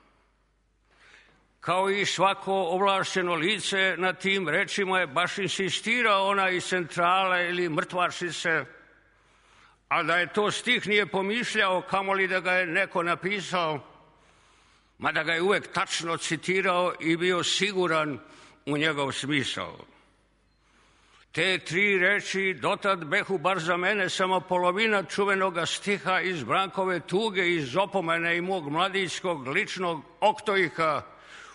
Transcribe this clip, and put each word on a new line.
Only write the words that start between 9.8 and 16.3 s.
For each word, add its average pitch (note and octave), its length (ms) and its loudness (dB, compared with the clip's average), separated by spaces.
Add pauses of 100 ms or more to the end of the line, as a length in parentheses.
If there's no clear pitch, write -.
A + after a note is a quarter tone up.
A D#3 140 0
da D#3+ 140 2
je F3 160 0
to G#3 180 2
stih A#3 360 0
nije G#3 200 2
pomišljao, G3 760 0
kamoli F#3+ 460 0
da F#3 120 0
ga F3+ 120 0
je F#3 140 2
neko F3 360 0
napisao, E3+ 800 -2 (1160)
mada D#3 240 0
ga D#3 100 0
je E3 100 0
uvek F#3 300 2
tačno E3+ 440 -2
citirao F3+ 840 0